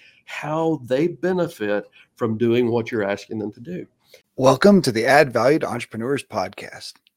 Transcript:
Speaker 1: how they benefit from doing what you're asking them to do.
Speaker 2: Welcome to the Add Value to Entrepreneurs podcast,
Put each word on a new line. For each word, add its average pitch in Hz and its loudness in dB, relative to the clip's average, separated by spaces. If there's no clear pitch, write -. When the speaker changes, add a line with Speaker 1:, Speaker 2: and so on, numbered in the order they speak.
Speaker 1:
how 156 -4
they 135 0
benefit 170 -4
from 110 -4
doing 117 2
what 113 -2
you're 104 -2
asking 101 -6
them 104 -6
to - -20
do. 165 -14
Speaker 2:
Welcome 135 6
to 131 0
the 110 0
Add 135 4
Value 131 4
to 95 -4
Entrepreneurs 120 -6
podcast, - -10